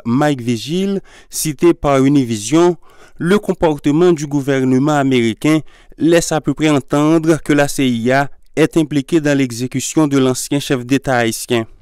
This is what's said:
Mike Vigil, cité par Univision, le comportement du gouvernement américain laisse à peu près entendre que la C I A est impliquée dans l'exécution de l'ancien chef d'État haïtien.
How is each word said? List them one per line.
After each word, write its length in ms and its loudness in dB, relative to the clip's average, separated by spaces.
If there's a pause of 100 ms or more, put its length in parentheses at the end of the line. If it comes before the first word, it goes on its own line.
Mike 360 0
Vigil, 600 -4 (280)
cité 460 0
par 280 0
Univision, 720 0 (420)
le 180 0
comportement 760 0
du 140 -2
gouvernement 720 0
américain 640 0 (400)
laisse 320 2
à 100 -2
peu 140 -2
près 140 0
entendre 720 2
que 100 0
la 140 2
C 200 -2
I 240 0
A 200 0 (240)
est 200 2
impliquée 460 0
dans 160 0
l'exécution 720 -2
de 100 0
l'ancien 420 0
chef 240 -2
d'État 340 -2
haïtien. 500 -2 (140)